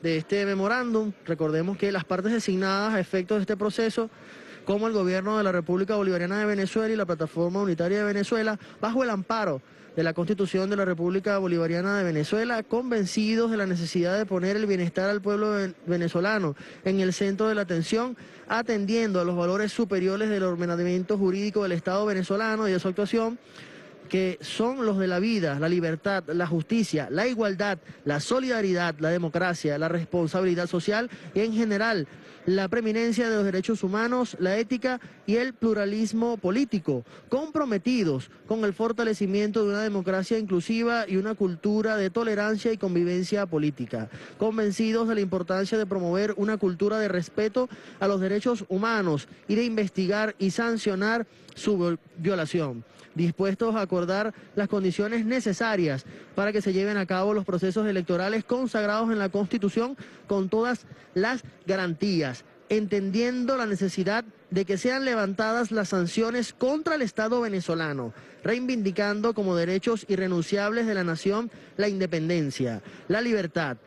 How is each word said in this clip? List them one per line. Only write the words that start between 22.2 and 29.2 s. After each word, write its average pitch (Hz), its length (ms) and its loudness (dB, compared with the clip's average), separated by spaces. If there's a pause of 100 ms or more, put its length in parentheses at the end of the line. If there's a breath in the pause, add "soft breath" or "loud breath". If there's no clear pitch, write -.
y 190 40 2
de 185 80 2
su 180 80 -2
actuación, 226 500 0 (680 loud breath)
que 185 340 0
son 240 440 -2
los 202 120 2
de 190 100 2
la 180 120 2
vida, 185 400 2
la 160 100 2
libertad, 175 580 0
la 170 180 0
justicia, 160 640 0
la 180 180 0
igualdad, 202 500 0 (260 loud breath)
la 143 160 0
solidaridad, 202 800 0
la 156 100 0
democracia, 170 680 0